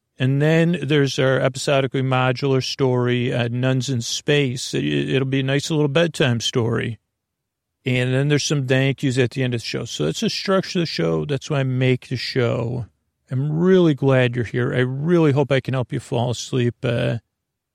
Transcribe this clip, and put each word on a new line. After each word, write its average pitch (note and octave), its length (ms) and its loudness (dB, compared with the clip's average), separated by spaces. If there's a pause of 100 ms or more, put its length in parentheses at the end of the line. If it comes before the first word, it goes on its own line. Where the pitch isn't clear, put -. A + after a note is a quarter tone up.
(180)
And C#3 240 2
then E3 400 2
there's C#3+ 380 2
our C3 180 2
episodically C3+ 640 0
modular B2+ 600 0
story, B2 680 0
uh, A#2+ 160 0
Nuns B2+ 400 0
in B2 140 -2
Space. C#3 720 -2
It, C#3 100 -2
it'll C#3 440 0
be C3+ 120 0
a C3+ 40 -2
nice C#3 260 -2
little D3+ 160 2
bedtime C#3+ 540 0
story. A#2+ 580 -2 (880)
And B2+ 260 0
then C#3 160 2
there's D3 160 2
some C#3+ 220 -2
thank C3+ 360 2
yous B2+ 140 0
at B2 140 2
the C3+ 120 -4
end B2 120 -2
of A#2 60 -4
the - 40 -12
show. B2+ 220 -6
So - 180 -6
that's D#3+ 160 -4
the A3 80 0
structure - 520 -2
of - 20 0
the D#3 40 -2
show. D#2+ 380 -2
That's C3 240 -6
why C#3+ 120 0
I - 20 0
make B2+ 460 0
the C3 80 -4
show. A#2+ 720 -2 (440)
I'm C3+ 200 -2
really E3+ 440 4
glad C3 420 2
you're B2 80 -2
here. B2 300 -2
I B2 60 0
really D3 520 2
hope C#3 180 2
I C3+ 100 2
can B2 120 -4
help C3 180 -4
you C3 100 -6
fall B2 300 -2
asleep. A#2+ 520 -2
Uh, B2 360 -2 (560)